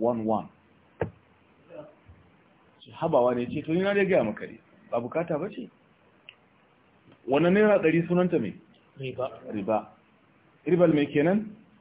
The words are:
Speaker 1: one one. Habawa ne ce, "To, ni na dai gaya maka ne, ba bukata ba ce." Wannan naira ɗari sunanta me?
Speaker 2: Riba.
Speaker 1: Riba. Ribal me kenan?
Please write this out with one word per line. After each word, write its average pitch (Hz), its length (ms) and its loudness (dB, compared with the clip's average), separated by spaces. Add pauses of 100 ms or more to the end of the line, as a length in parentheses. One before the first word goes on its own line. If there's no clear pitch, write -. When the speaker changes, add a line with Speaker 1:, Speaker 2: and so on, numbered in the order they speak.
Speaker 1:
one 113 240 0
one. 110 240 -2 (2500)
Habawa 131 360 2
ne 123 100 -4
ce, 135 160 -8
"To, 156 120 -6
ni 180 60 0
na 196 120 0
dai 202 140 2
gaya 170 180 2
maka 107 220 -6
ne, - 120 -16 (320)
ba 113 80 -2
bukata 156 400 -4
ba 160 120 -6
ce." 220 180 -14 (1600)
Wannan 151 240 4
naira 208 260 6
ɗari 170 300 2
sunanta 175 320 2
me? 98 140 -6 (440)
Speaker 2:
Riba. 127 320 -6 (220)
Speaker 1:
Riba. 104 360 -2 (800)
Ribal 170 280 4
me 147 120 4
kenan? 170 480 0 (260)